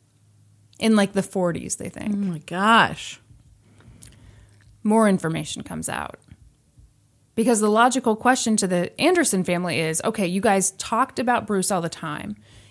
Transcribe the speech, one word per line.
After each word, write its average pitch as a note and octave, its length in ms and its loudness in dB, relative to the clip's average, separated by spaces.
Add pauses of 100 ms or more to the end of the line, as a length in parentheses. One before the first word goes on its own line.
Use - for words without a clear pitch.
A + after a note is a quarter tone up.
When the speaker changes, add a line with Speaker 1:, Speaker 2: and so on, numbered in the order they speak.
(800)
Speaker 1:
In, A3 140 4
like, G3+ 180 2
the F#3+ 120 0
forties, F3 500 -4
they - 140 -10
think. - 260 -8
Speaker 2:
Oh, - 40 -4
my F#3 200 -4
gosh. F#3 840 0 (1600)
Speaker 1:
More G#3+ 240 4
information D#3+ 560 -2
comes D#3+ 240 -10
out. - 320 -8 (1120)
Because A3+ 240 2
the G#3+ 100 2
logical A#3 460 4
question A#3 440 2
to F#3+ 100 2
the F3 320 0
Anderson D4 420 2
family F3 380 -2
is, D#3+ 240 -2
"Okay, A3 240 -2
you F#3 120 -2
guys F#3+ 320 2
talked - 460 -4
about A#3+ 300 0
Bruce G3 240 0
all F3+ 80 0
the E3+ 80 -4
time. E3 480 -10 (340)